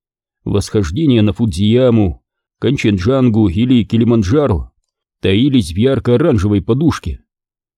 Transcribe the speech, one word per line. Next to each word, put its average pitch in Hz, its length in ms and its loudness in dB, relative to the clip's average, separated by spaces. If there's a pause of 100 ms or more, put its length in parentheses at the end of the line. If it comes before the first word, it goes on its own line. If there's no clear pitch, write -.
(440)
Восхождение 110 800 0
на 104 100 2
Фудзияму — 110 880 0 (420)
Канченджангу 110 840 0
или 117 340 2
Килиманджаро, 113 880 0 (500)
таились 110 520 0
в 80 40 -10
ярко-оранжевой 120 840 0
подушке. 117 640 -4 (540)